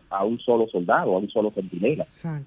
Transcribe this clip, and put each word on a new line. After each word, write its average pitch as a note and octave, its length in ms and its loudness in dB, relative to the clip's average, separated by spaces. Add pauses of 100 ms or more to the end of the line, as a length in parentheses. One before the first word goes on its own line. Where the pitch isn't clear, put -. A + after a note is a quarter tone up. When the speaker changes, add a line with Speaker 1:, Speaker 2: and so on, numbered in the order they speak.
(100)
Speaker 1:
a G2 140 -2
un A#2 140 0
solo A2+ 300 2
soldado, G#2 480 2
a - 20 4
un G2+ 100 -4
solo G#2+ 220 0
centinela, F#2+ 540 -2
Speaker 2:
Exacto. D3+ 420 -8